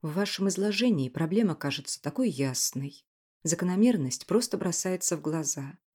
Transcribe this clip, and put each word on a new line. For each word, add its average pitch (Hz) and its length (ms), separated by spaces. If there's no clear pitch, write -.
В 156 120
вашем 196 340
изложении 196 600
проблема 170 460
кажется - 480
такой 208 280
ясной. 139 760
Закономерность 180 800
просто 202 320
бросается 185 580
в 147 40
глаза. 151 580